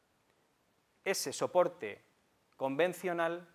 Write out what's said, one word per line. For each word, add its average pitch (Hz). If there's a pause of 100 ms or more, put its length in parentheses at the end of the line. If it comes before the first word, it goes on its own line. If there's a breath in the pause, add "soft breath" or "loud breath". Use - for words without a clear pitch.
(1040)
ese 180
soporte 139 (500)
convencional 170